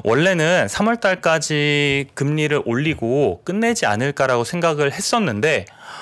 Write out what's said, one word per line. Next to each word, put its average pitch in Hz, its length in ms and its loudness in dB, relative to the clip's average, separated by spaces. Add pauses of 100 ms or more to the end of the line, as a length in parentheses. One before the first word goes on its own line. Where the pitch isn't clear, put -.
원래는 160 640 2
삼월 220 300 0
달까지 147 1160 0
금리를 147 520 0
올리고 127 800 0
끝내지 220 420 -2
않을까라고 123 580 0
생각을 151 480 0
했었는데, 147 760 0 (360)